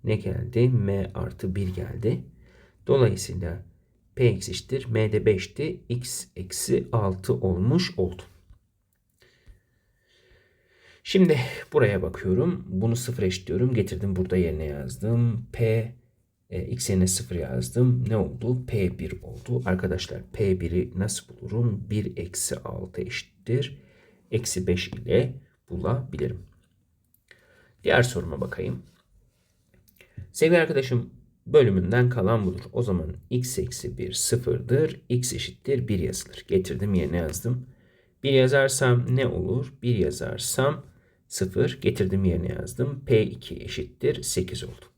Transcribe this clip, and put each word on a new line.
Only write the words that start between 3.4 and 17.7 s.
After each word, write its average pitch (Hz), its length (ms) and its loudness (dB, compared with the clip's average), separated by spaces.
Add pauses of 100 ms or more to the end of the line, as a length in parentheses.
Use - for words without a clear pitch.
P 120 180 4
x 92 160 -6
eşittir. - 380 -6
M 110 260 0
de 104 140 2
beşti. 107 640 0
X - 380 -6 (100)
eksi - 560 -2
altı 101 420 0
olmuş 101 640 2
oldu. - 240 -2 (2750)
Şimdi 165 360 6 (340)
buraya 104 300 4
bakıyorum. 90 640 0
Bunu 110 280 2
sıfır - 260 -4
eşitliyorum. 98 520 0
Getirdim, 98 420 -2
burada 92 200 0
yerine 78 280 0
yazdım. 101 880 -2
P, 113 420 0 (560)
e, 92 160 -4
x - 240 -4
yerine 92 160 4
sıfır - 300 -2
yazdım. 117 720 0